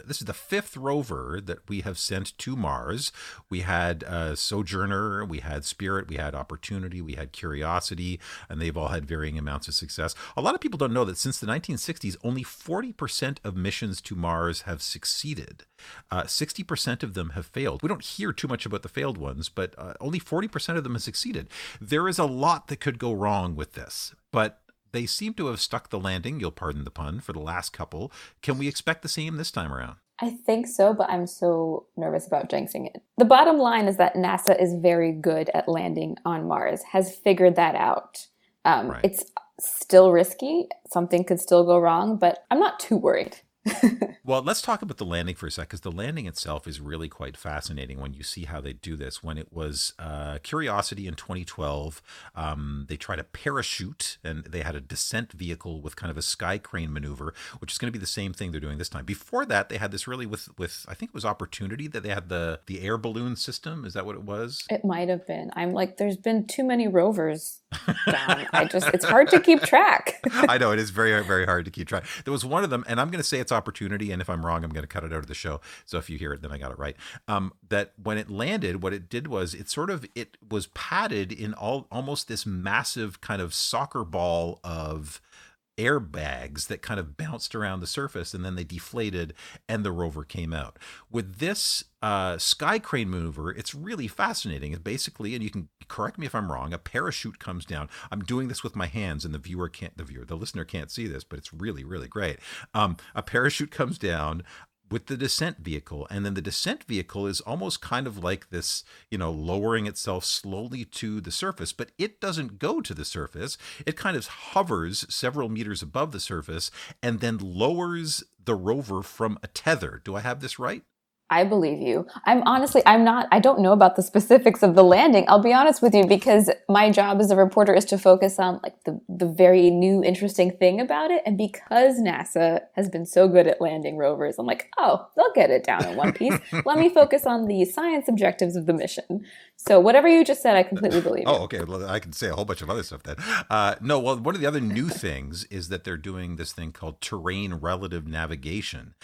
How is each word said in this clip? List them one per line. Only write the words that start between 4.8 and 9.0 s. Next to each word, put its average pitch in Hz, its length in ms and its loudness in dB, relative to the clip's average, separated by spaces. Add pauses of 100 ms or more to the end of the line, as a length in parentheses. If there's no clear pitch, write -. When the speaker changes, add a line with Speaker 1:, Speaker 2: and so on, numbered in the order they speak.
Speaker 1:
we 85 180 -8
had 73 240 -8
Spirit, 98 420 -6
we 78 80 -10
had 73 180 -6
Opportunity, 90 680 -10
we 78 140 -10
had 69 180 -10
Curiosity, 87 880 -6 (300)
and 78 100 -8
they've 80 160 -4
all 78 120 -4
had 73 180 -6